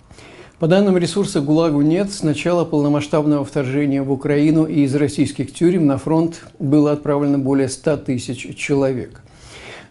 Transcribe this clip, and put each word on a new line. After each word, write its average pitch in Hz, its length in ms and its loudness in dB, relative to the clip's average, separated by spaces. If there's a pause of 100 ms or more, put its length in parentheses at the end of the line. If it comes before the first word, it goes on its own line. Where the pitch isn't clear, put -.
(600)
По 160 80 2
данным 190 280 4
ресурса, 175 440 -2
гулагу 151 420 2
нет. 185 300 0
С - 100 -10
начала 170 420 0
полномасштабного 147 800 0
вторжения 139 600 -2
в 135 80 -2
Украину 151 540 2
и 156 160 0
из 135 120 0
российских 143 580 -2
тюрем 170 360 2
на 131 100 0
фронт 165 480 -2 (140)
было 147 320 4
отправлено 143 480 0
более 135 280 0
ста 143 280 -2
тысяч 131 600 -8
человек. 135 680 -2 (680)